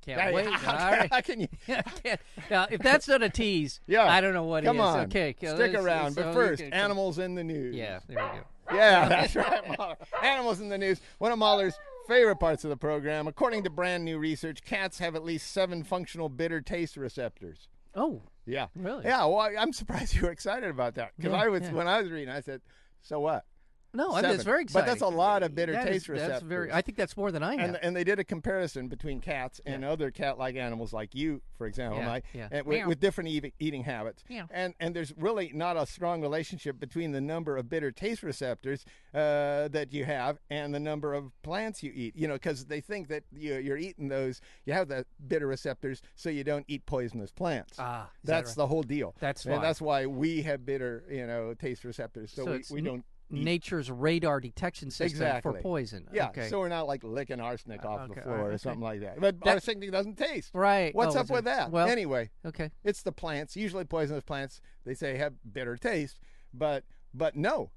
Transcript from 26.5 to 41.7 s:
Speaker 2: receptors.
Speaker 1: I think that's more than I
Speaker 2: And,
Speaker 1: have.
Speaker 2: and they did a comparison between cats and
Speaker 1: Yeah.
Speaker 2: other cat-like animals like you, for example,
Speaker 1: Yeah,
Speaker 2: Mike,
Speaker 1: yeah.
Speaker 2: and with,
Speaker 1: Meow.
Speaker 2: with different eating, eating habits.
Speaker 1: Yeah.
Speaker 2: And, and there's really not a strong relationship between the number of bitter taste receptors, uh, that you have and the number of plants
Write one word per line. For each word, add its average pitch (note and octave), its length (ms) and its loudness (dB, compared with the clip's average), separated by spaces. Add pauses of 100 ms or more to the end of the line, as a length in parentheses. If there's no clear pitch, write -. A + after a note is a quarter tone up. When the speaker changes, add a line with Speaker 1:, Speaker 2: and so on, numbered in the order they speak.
Speaker 2:
receptors. B2 100 -6
Speaker 1:
I F#3 40 4
think - 160 -4
that's G3 200 -2
more G3+ 120 0
than D#3+ 140 -2
I F3+ 120 0
Speaker 2:
And, F3+ 60 0 (140)
Speaker 1:
have. E3 60 -4
Speaker 2:
and F3 120 0
they F3 120 0
did G3 140 2
a F#3+ 40 0
comparison E3 640 -4
between C#3 320 -6
cats C3+ 460 -6
and C3+ 180 -6
Speaker 1:
Yeah. C#3 80 -4
Speaker 2:
other D#3 200 -2
cat-like C3 440 -2
animals A#2 380 -4
like G#2+ 200 -8
you, C#3+ 280 -2 (160)
for A#2 100 -6
example, A2 320 -2
Speaker 1:
Yeah, A2+ 60 -2
Speaker 2:
Mike, A#2 180 -4 (100)
Speaker 1:
yeah. A#2 180 -10
Speaker 2:
and D3 140 -4
with, D3+ 120 2
Speaker 1:
Meow. G3 100 0
Speaker 2:
with D#3+ 140 0
different F3+ 300 0
eating, D3 280 -4
eating D3 240 -4
habits. A2+ 460 -6
Speaker 1:
Yeah. A#3 200 -10
Speaker 2:
And, F3+ 300 -4
and E3+ 160 -4
there's D#3 220 -6
really F#3 360 -2
not E3+ 220 -2
a D#3 100 0
strong E3+ 360 -2
relationship D3+ 580 -4
between D#3+ 320 -4
the C#3 80 -2
number D3+ 380 -2
of B2 120 -4
bitter D3+ 220 -2
taste G#3 320 -6
receptors, C3+ 600 -4 (280)
uh, D3 540 2
that C#3+ 240 -2
you C#3 140 -2
have C#3+ 320 -2 (120)
and D3 240 -4
the C#3+ 60 -2
number D3+ 340 -4
of C#3 280 -6
plants G#3 420 -6